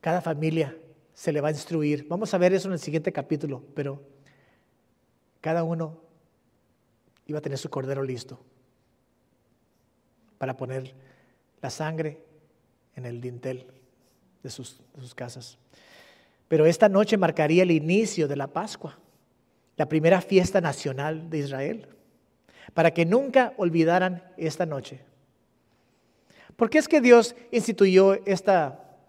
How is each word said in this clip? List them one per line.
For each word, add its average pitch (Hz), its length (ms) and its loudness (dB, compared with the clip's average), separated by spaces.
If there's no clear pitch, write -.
Cada 175 200 -2
familia 156 560 -4
se - 200 -6
le 147 80 -2
va 143 80 -4
a 156 40 -2
instruir. 147 560 -4
Vamos 208 240 -6
a 196 60 0
ver 180 160 4
eso 185 140 -2
en 190 60 -4
el 160 40 -6
siguiente 156 340 -4
capítulo, 143 500 -6
pero 139 260 -8
cada 165 240 -2
uno 165 360 -6
iba 151 140 -8
a - 20 -20
tener 139 160 -6
su 160 100 -12
cordero 135 340 -6
listo 131 360 -10
para 131 180 -8
poner 131 380 -10
la 131 100 -10
sangre 156 520 -8
en 123 120 -14
el 120 140 -12
dintel 123 460 -12
de 127 80 -14
sus, - 300 -18
de 143 60 -20
sus 123 140 -20
casas. - 440 -16
Pero 156 180 4
esta 170 220 6
noche 208 280 2
marcaría 165 460 2
el 180 80 2
inicio 165 580 0
de 143 80 -4
la 139 100 -6
Pascua. - 520 -10
La 147 120 -2
primera 165 320 4
fiesta 180 400 2
nacional 156 680 -6
de 160 80 -6
Israel, 139 500 -8
para 165 180 4
que 170 120 2
nunca 247 520 2
olvidaran 175 680 2
esta 160 300 -4
noche. 135 340 -10
¿Por 226 140 0
qué 302 80 4
es 302 100 0
que 302 120 6
Dios 233 340 8
instituyó 196 640 4
esta 180 720 -2